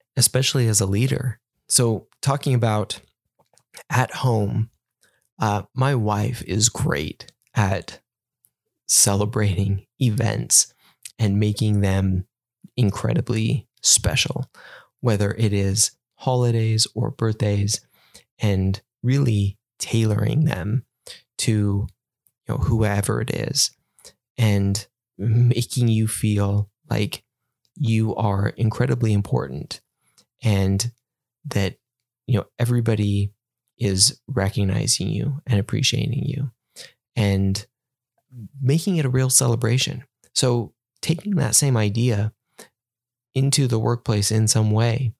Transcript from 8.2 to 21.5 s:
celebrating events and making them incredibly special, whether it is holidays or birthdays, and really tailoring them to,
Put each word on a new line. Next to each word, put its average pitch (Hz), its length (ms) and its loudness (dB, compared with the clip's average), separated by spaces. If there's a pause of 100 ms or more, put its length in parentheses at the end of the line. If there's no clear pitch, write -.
celebrating 101 960 0 (140)
events 107 760 0 (440)
and 101 220 2
making 104 420 2
them 95 440 2 (520)
incredibly 113 920 0 (140)
special, - 680 0 (520)
whether 104 300 2
it 107 220 0
is 98 380 0 (240)
holidays 113 800 0
or 113 160 -2
birthdays, 107 720 -2 (580)
and 95 420 0 (200)
really 120 560 2 (220)
tailoring 110 640 0
them 104 400 -2 (520)
to, - 140 -2